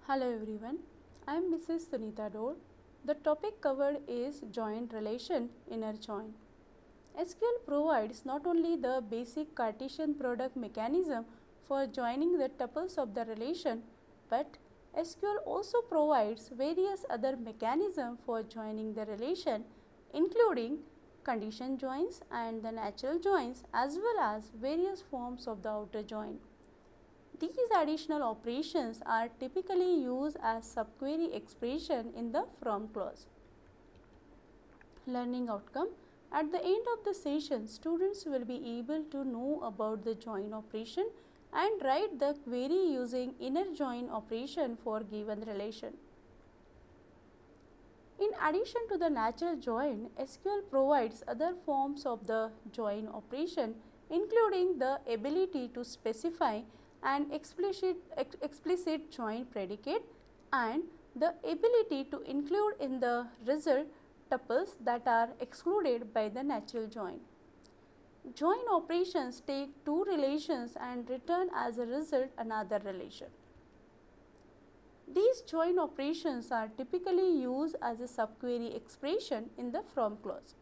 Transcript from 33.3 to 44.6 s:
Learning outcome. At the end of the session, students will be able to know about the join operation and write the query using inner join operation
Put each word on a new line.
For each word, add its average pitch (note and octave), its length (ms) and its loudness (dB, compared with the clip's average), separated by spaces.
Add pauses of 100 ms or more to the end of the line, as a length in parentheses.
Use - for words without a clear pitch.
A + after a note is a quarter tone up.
Learning B3 440 -2
outcome. A#3+ 400 -2 (420)
At D#4 220 2
the F4+ 100 0
end G#4 300 2
of A4+ 100 -4
the G#4 100 0
session, C#4+ 540 -2
students F#4 580 0
will C4+ 200 -2
be A#3+ 340 -6
able D4+ 320 -2
to C#4 140 -2
know C4+ 400 -2
about G#3+ 400 -2
the A3+ 100 -2
join G#3+ 380 -6
operation A3 560 -2 (420)
and F#4+ 320 2
write D4 360 4
the C#4+ 260 4
query C#4 480 4
using B3 480 0
inner C#4 240 2 (120)
join B3 320 0
operation A#3 720 -2